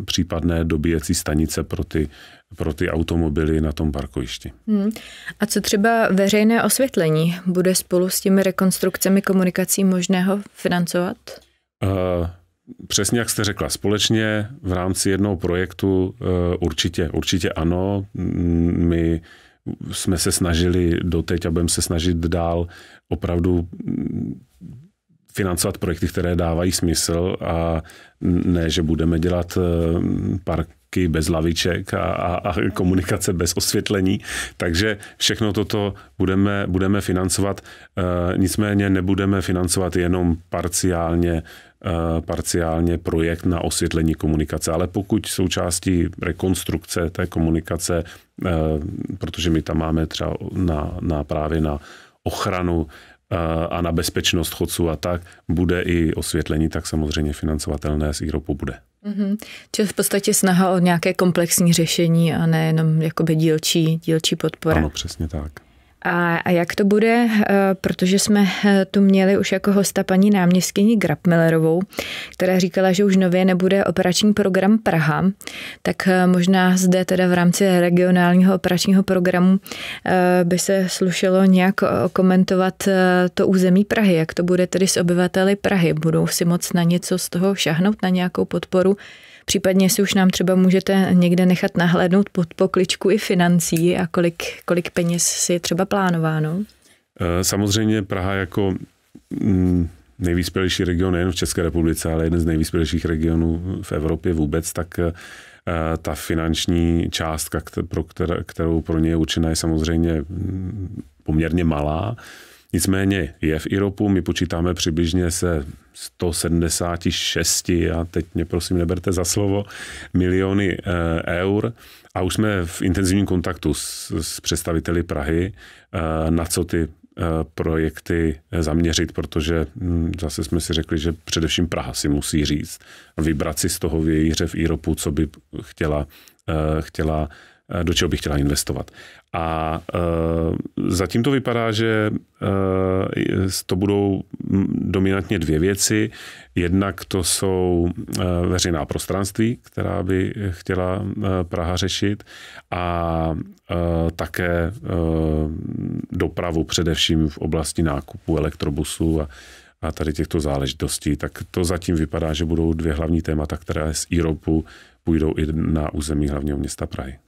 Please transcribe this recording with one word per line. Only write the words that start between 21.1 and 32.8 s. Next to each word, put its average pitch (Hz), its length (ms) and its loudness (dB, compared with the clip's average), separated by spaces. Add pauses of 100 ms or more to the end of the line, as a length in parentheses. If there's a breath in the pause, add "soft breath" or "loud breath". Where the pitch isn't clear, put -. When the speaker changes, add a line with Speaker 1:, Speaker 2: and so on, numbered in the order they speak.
Speaker 1:
a 85 40 0
budeme 85 180 0
se - 140 -2
snažit 85 340 0
dál 85 500 -2 (420 loud breath)
opravdu, 87 600 0 (160)
mm, - 560 -6 (920)
financovat 92 460 -2
projekty, 85 300 -2
které 87 280 0
dávají 85 360 0
smysl 85 680 0
a 82 420 -2 (380 loud breath)
ne, 87 500 2
že 85 120 0
budeme 82 360 2
dělat, 87 400 0
eh, 90 840 0
park-, 82 320 -4 (320)
bez 80 200 0
laviček 87 640 -2
a, 98 60 -2
a, 90 500 -4
a 107 200 0
komunikace 95 600 0